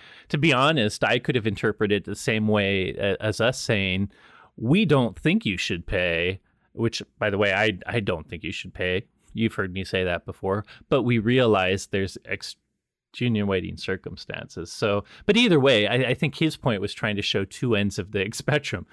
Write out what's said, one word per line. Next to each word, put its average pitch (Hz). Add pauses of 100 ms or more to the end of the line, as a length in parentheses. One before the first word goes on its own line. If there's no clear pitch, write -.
(300)
To 151
be 151
honest, 131
I 117
could 135
have 107
interpreted 104
it -
the 101
same 107
way 98
a-, -
as 107
us 120
saying, 98 (480)
"We 165
don't 131
think 190
you 98
should 87
pay," 90 (340)
which, - (160)
by 107
the 98
way, 101
I, 104
I -
don't 92
think 85
you 85
should -
pay. 90 (320)
You've 113
heard 95
me 95
say 92
that 87
before, 98 (240)
but 135
we 120
realize 104
there's 98 (960)
extenuating 98
circumstances. -
So, 101 (220)
but 208
either 214
way, 123
I, 123
I 127
think 143
his 156
point 107
was 101
trying 104
to 101
show 101
two 117
ends 101
of 101
the 101
<laughs> -
spectrum. 135